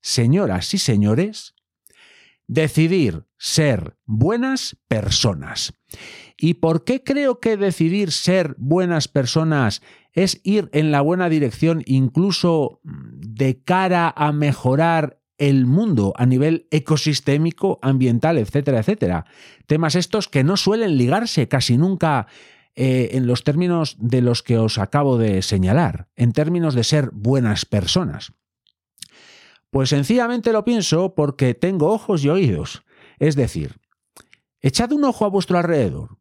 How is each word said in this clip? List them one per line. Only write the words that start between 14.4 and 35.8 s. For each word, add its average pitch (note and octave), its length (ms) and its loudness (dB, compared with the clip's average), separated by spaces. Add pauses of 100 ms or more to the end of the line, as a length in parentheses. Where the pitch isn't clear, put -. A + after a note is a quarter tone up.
el C#3 260 4
mundo B2+ 520 2
a B2 100 2
nivel C#3+ 460 2
ecosistémico, D#3 1120 -2
ambiental, C3 540 2
etcétera, C3+ 440 0
etcétera? F2+ 460 -2 (400)
Temas D#3 280 0
estos E3+ 320 -2
que C3+ 160 0
no E3+ 140 2
suelen G3+ 420 0
ligarse C#3+ 480 0
casi B2 320 0
nunca, D#3+ 480 0 (480)
eh, B2+ 380 0
en C3 160 0
los A#2+ 160 0
términos E3+ 560 0
de B2 220 0
los A#2+ 200 0
que A#2 160 0
os A2 200 0
acabo C3 400 0
de G2+ 240 2
señalar, G2+ 760 0
en A#2+ 160 2
términos D#3+ 420 0
de A#2+ 100 2
ser C#3+ 280 0
buenas A2 520 0
personas. G2+ 680 -4 (1400)
Pues C3+ 180 -2
sencillamente A#3 640 0
lo G#3+ 120 0
pienso F#3 500 0
porque C#3 400 0
tengo F3+ 380 0
ojos F#3+ 320 -2
y C#3 40 4
oídos. B2 540 0 (360)
Es C#3+ 180 0
decir, F2 400 -4 (840)
echad A#3 320 0
un D4 120 0
ojo B3 200 0
a G#3 40 2
vuestro F#3 300 0
alrededor. C#3 640 -2